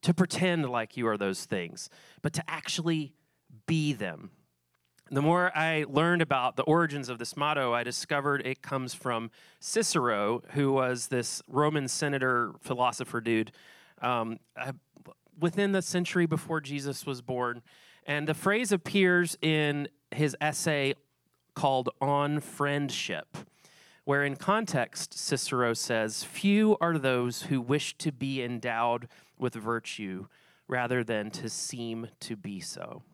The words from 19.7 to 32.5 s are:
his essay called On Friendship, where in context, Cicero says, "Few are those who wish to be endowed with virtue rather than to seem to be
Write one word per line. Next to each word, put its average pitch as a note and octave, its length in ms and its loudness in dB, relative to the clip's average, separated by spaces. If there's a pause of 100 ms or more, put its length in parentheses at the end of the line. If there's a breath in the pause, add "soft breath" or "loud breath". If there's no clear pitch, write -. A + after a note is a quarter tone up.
his D3 320 0
essay D3 500 0 (640)
called C3 360 2 (100)
On C#3+ 400 2
Friendship, C#3+ 960 -4 (680 soft breath)
where C#3+ 180 4
in C#3 120 -2
context, - 760 0
Cicero B2 640 0
says, A2 500 -2
"Few G#3 560 4
are E3+ 160 2
those B2+ 460 0
who C3+ 180 0
wish C3+ 380 -2
to D#3+ 120 -2
be C3+ 320 -4
endowed A#2+ 640 0 (300 soft breath)
with B2 160 -2
virtue G#2+ 760 -4 (380 soft breath)
rather B2 380 0
than G#2+ 280 -2
to A#2 180 -8
seem A#2 580 -8 (120)
to - 160 -8
be G2 220 -8